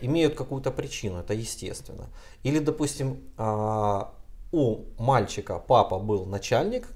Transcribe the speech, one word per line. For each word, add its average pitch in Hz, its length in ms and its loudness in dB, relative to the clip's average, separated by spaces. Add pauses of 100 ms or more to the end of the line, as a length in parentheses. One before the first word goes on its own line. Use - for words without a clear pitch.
имеют 151 320 4
какую-то 135 360 -4
причину, 104 500 -6
это 107 120 -4
естественно. - 760 -8 (340)
Или, 143 160 2
допустим, 143 580 0 (220)
э, 107 640 0 (500)
у 123 260 4 (200)
мальчика 107 680 2
папа 104 320 6
был 101 280 0
начальник 143 680 0